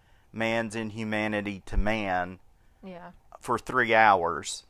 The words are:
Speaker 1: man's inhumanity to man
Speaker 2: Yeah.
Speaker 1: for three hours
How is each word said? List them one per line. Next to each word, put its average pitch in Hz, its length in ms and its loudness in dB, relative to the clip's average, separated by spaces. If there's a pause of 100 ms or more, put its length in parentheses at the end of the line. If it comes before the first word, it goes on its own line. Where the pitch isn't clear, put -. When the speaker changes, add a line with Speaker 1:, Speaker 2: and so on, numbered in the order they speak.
(340)
Speaker 1:
man's 113 420 -2
inhumanity 107 880 -4
to - 120 -8
man 95 640 -2 (440)
Speaker 2:
Yeah. 175 280 -16 (280)
Speaker 1:
for 120 200 -4
three 120 340 0
hours 95 760 4